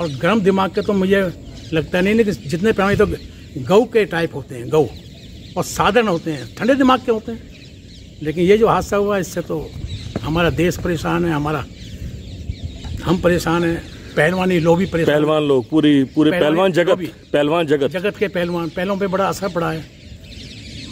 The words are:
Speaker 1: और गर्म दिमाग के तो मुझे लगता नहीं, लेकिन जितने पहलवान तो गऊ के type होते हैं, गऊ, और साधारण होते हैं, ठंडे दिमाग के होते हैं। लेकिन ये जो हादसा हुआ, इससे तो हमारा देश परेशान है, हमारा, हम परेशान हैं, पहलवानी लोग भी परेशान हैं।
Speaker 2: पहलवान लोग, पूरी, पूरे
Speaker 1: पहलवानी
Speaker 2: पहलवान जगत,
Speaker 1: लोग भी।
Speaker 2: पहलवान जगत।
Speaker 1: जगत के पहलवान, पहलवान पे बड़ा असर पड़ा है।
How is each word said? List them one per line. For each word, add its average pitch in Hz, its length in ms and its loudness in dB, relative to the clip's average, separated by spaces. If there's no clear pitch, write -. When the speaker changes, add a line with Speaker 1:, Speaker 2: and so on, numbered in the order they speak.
Speaker 1:
और 170 80 -2
गर्म 165 320 2
दिमाग 190 300 2
के 208 120 -2
तो 214 100 -2
मुझे 190 380 2
लगता 160 280 0
नहीं, 196 140 2
लेकिन 214 200 2
जितने 170 380 -2
पहलवान 202 240 2
तो 202 100 4
गऊ 180 260 4
के 233 200 2
type 165 300 -2
होते 131 200 -12
हैं, 123 140 -10
गऊ, 147 180 4
और 180 80 -2
साधारण 208 440 2
होते 165 220 -2
हैं, 127 260 -10
ठंडे 247 180 2
दिमाग 254 260 4
के 247 120 -2
होते 220 200 -4
हैं। - 180 -12
लेकिन 156 220 0
ये 202 140 8
जो 220 100 6
हादसा 180 280 2
हुआ, 202 220 0
इससे 180 220 -4
तो 160 300 -8
हमारा 160 280 2
देश 156 260 0
परेशान 170 480 -2
है, 170 80 0
हमारा, 151 340 -2
हम 175 160 0
परेशान 170 440 0
हैं, 170 360 -6
पहलवानी 180 420 2
लोग 165 200 4
भी 190 80 0
परेशान 156 280 0
हैं। 151 80 4
Speaker 2:
पहलवान 151 200 2
लोग, 135 260 2
पूरी, 147 360 4
पूरे 151 260 2
Speaker 1:
पहलवानी 165 200 2
Speaker 2:
पहलवान 185 220 2
जगत, 165 160 2
Speaker 1:
लोग 185 100 4
भी। 175 80 -8
Speaker 2:
पहलवान 151 600 0
जगत। 139 240 2
Speaker 1:
जगत 185 260 -4
के 202 120 -2
पहलवान, 175 400 -2
पहलवान 190 300 -4
पे 196 80 -2
बड़ा 190 180 0
असर 185 240 -2
पड़ा 170 220 -2
है। 160 300 -10